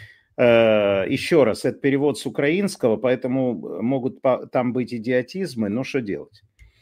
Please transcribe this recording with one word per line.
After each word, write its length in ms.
Э, 720
«Еще 360
раз, 200
это 140
перевод 400
с 80
украинского, 680
поэтому, 560
э, 300
могут 400
по-, 240
там 260
быть 220
идиотизмы, 720
но 160
что 160
делать?» 420